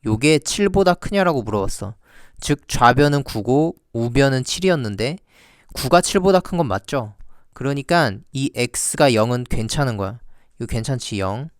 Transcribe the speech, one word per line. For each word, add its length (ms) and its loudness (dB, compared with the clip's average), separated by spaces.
요게 340 2
칠보다 540 2
크냐라고 480 0
물어봤어. 540 -4
즉 280 -4
좌변은 560 4
구고 520 0
우변은 520 0
칠이었는데 760 -2
구가 280 2
칠보다 400 2
큰 160 -6
건 100 0
맞죠? 480 -6
그러니까 580 0
이 240 -2
X가 600 2
영은 340 2
괜찮은 480 -2
거야. 220 -6
이거 100 -8
괜찮지, 520 -4
영. 300 -4